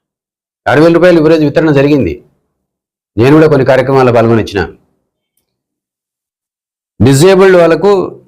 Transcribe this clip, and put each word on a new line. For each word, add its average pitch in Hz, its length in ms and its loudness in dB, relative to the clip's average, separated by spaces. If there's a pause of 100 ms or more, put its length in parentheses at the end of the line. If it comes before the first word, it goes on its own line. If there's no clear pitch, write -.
(680)
ఆరు 131 120 0
వేల 170 120 2
రూపాయలు 170 280 2
ఈరోజు 156 240 0
వితరణ 156 260 -2
జరిగింది, 139 540 -2 (920)
నేను 131 180 0
కూడా 160 120 2
కొన్ని 135 200 0
కార్యక్రమాల్లో 131 460 -2
పాల్గొని 113 300 0
ఇచ్చిన. 90 320 -8 (2250)
డిజేబుల్డ్ 185 540 2
వాళ్ళకు 175 720 -2